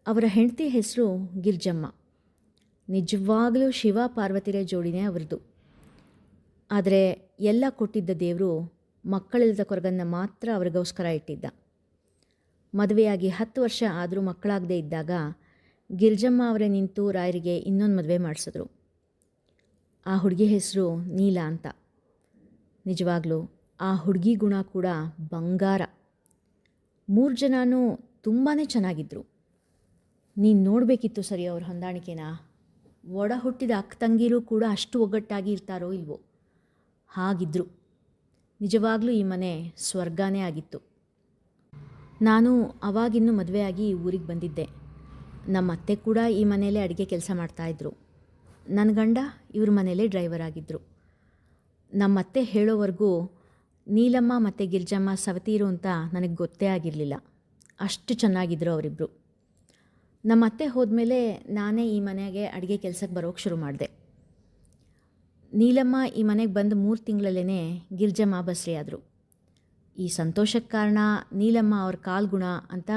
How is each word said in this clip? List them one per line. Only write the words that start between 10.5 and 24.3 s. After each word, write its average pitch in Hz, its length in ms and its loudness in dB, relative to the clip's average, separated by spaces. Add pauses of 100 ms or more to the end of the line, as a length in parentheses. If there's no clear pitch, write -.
ಅವ್ರಿಗೋಸ್ಕರ 180 520 -2
ಇಟ್ಟಿದ್ದ. 156 380 -6 (1300)
ಮದುವೆಯಾಗಿ 202 540 2
ಹತ್ತು 226 340 -4
ವರ್ಷ 233 200 -2 (100)
ಆದ್ರೂ 180 300 -4
ಮಕ್ಕಳಾಗದೇ 185 560 -2
ಇದ್ದಾಗ 160 320 -6 (800)
ಗಿರ್ಜಮ್ಮ 220 560 4
ಅವರೇ 214 200 0
ನಿಂತು 196 420 0
ರಾಯರಿಗೆ 180 480 -2
ಇನ್ನೊಂದು 196 380 0
ಮದುವೆ 175 220 0
ಮಾಡಿಸಿದ್ರು. 160 520 -6 (1400)
ಆ 190 100 0
ಹುಡುಗಿ 190 300 4
ಹೆಸರು 190 540 2
ನೀಲಾ 180 460 0
ಅಂತ. 160 200 -6 (1200)
ನಿಜವಾಗ್ಲೂ 170 760 -2 (200)
ಆ 190 140 0
ಹುಡುಗಿ 185 400 2